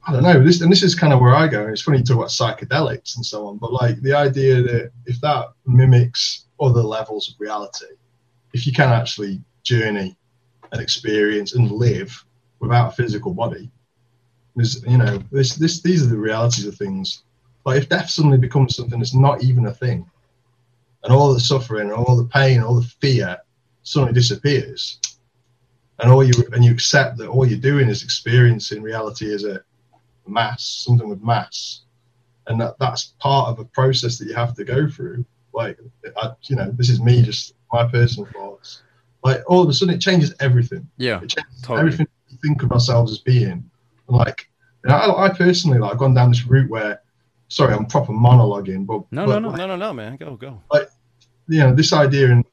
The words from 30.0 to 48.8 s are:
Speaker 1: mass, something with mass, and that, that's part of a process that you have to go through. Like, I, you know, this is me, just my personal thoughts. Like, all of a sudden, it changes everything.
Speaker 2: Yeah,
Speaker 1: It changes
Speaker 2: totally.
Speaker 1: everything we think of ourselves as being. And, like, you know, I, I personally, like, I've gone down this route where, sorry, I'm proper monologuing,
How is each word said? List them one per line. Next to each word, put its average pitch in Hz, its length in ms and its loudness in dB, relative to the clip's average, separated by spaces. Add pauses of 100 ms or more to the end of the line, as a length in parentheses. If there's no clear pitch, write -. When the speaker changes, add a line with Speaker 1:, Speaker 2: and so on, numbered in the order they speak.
Speaker 1:
mass, 113 560 -6
something 120 220 0
with 101 160 -10
mass, - 600 -6 (640)
and 117 120 -4
that, - 200 -6
that's - 400 -6
part 139 280 0
of 117 120 -8
a 113 60 -14
process 131 520 -2
that 104 100 -14
you 110 60 -10
have 117 220 -4
to 101 100 -12
go 143 240 -2
through. 123 340 -10 (300)
Like, - 260 -8 (380)
I, 113 160 -8 (160)
you 131 80 -2
know, 98 140 -6
this 123 180 0
is 120 100 2
me, 120 220 4
just - 320 -2 (180)
my 120 160 0
personal 120 440 -2
thoughts. - 500 -18 (420)
Like, 127 240 -2
all 180 160 4
of 151 60 2
a 135 40 0
sudden, 175 220 0
it 175 60 -6
changes 180 400 2
everything. 123 560 0
Speaker 2:
Yeah, 120 240 -4
Speaker 1:
It - 80 -14
changes - 320 -10
Speaker 2:
totally. 120 180 -6
Speaker 1:
everything 160 280 0 (220)
we 123 160 -20
think 139 180 -2
of 120 100 -2
ourselves 120 400 2
as - 60 -12
being. 120 320 0
And, - 680 -6
like, - 320 -2 (340)
you - 60 -4
know, 143 80 4
I, 196 300 2
I - 20 4
personally, 175 500 2
like, 101 140 -2
I've 120 60 -8
gone 135 140 2
down 123 180 4
this 120 140 0
route 131 240 2
where, 107 320 -6 (460)
sorry, - 260 0
I'm 107 120 -2
proper 117 260 -2
monologuing, 101 760 4